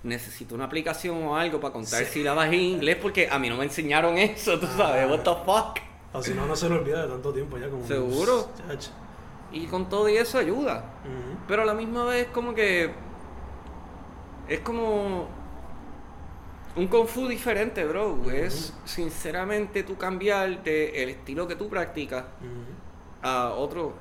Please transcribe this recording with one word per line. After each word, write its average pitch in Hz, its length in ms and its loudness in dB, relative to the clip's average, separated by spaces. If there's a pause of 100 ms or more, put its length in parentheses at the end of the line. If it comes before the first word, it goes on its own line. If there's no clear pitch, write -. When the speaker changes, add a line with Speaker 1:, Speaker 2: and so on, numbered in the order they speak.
Speaker 1:
necesito 117 520 -8
una 127 80 -4
aplicación 160 600 -2
o 151 120 0
algo 156 240 2
para 135 140 -4
contar 117 320 0
Speaker 2:
Sí. - 140 -6
Speaker 1:
sílabas 147 280 4
en 175 140 6
inglés 160 400 4
porque 190 280 4
a 143 80 4
mí 127 120 2
no 120 80 0
me 135 80 2
enseñaron 160 520 4
eso, 208 400 4
tú 170 100 0
sabes, 147 360 4
Speaker 2:
Ah. 131 40 4
Speaker 1:
what 143 160 4
the 175 120 6 (100)
fuck. 214 340 4 (340)
Speaker 2:
O 127 100 -4
si 123 100 0
no, 127 120 0
no 151 100 2
se 170 140 2
le 170 60 4
olvida 151 260 2
de 143 80 -2
tanto 131 240 -4
tiempo 135 240 -4
ya, 131 120 -6
como 127 160 -6
Speaker 1:
Seguro. 139 640 2 (200)
Speaker 2:
Chach. 139 180 -6 (640)
Speaker 1:
Y 160 140 -6
con 185 240 -2
todo 208 180 4
y 208 80 8
eso 233 220 4
ayuda. 185 560 2 (100)
Speaker 2:
Ujú. 131 360 -8 (100)
Speaker 1:
Pero 208 140 4
a - 20 4
la 214 80 4
misma 226 320 -2
vez 240 280 2
como 240 220 -2
que... 185 360 4 (1600)
Es 151 140 -2
como... 208 640 0 (1500)
Un 175 120 2
kung 226 200 6
fu 254 200 -2
diferente, 220 580 0
bro. 185 280 0
Speaker 2:
Ujú. - 160 4
Speaker 1:
Es 160 440 0 (120)
sinceramente 190 1000 -2
tú 190 140 -6
cambiar 190 680 2
de 156 400 2
el 127 60 -2
estilo 143 380 -6
que 175 80 -4
tú 208 140 -6
practicas 151 540 -4 (160)
Speaker 2:
Ujú. - 880 -10
Speaker 1:
a 123 260 2
otro. 147 480 -2